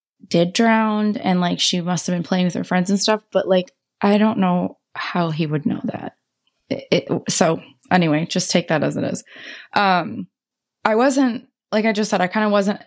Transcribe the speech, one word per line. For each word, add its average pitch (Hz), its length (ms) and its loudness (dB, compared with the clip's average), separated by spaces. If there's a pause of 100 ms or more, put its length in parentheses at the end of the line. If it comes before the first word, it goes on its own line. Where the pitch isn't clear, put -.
(280)
did 175 240 2
drown 220 640 2
and, 180 240 0
like, 175 200 -2
she - 200 -2
must 170 260 -2
have 180 80 0
been 175 80 -2
playing 180 220 0
with 180 100 0
her - 100 -4
friends 180 260 0
and 196 100 2
stuff. 214 220 0 (100)
But, - 160 0
like, 185 240 2 (300)
I 202 160 4
don't 220 200 2
know 180 400 0 (160)
how 170 360 -4
he 156 160 -2
would 151 180 -2
know - 200 -2
that. - 320 -8 (520)
It, - 220 -6
it, - 180 0 (220)
so 165 320 2 (280)
anyway, 165 360 2
just - 240 -4
take 175 180 0
that 156 140 0
as 147 160 -4
it - 60 -2
is. - 200 -6 (480)
Um, 185 540 0 (580)
I 214 120 2
wasn't 254 500 2 (260)
like 208 140 0
I 226 60 2
just 208 180 -2
said, 190 100 0
I 180 80 0
kinda 214 220 0
wasn't 202 360 0